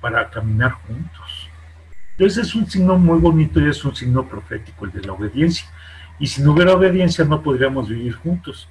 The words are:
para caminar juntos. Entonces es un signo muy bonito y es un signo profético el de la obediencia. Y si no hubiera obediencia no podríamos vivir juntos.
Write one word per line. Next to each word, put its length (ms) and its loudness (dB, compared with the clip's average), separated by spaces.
para 280 -4
caminar 440 -2
juntos. 760 -14
Entonces 360 0
es 80 -8
un 140 0
signo 280 2
muy 200 6
bonito 440 4
y 80 4
es 160 -4
un 100 -4
signo 320 -2
profético 560 -14
el 80 -8
de 120 -10
la 100 -10
obediencia. 520 -2
Y 80 -4
si 140 -6
no 100 6
hubiera 220 6
obediencia 500 2
no 180 0
podríamos 460 0
vivir 280 -6
juntos. 560 -8